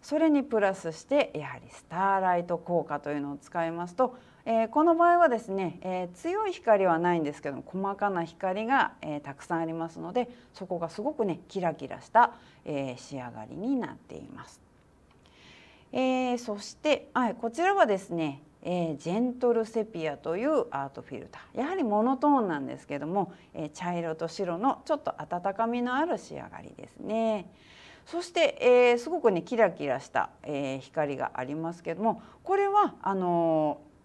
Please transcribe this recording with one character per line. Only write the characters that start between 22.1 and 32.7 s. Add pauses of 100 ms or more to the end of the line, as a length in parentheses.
ト
ー
ン
な
ん
で
す
け
ど
も、 (220)
え
ー、
茶
色
と
白
の
ち
ょ
っ
と
温
か
み
の
あ
る
仕
上
が
り
で
す
ね。 (560)
そ
し
て、
え (280)
ー、
す
ご
く
ね、
キ
ラ
キ
ラ
し
た、 (120)
え
ー、
光
が
あ
り
ま
す
け
ど
も、 (220)
こ
れ
は、